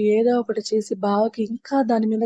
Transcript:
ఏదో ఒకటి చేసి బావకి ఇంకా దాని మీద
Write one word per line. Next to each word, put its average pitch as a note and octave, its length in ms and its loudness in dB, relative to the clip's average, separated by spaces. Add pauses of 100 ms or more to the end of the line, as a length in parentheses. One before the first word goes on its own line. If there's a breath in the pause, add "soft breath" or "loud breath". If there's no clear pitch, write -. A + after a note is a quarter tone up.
ఏదో A3+ 280 4
ఒకటి G#3+ 280 -4
చేసి G#3+ 340 -2
బావకి G#3 460 0
ఇంకా A#3+ 380 -4
దాని A3 240 0
మీద A3 180 -2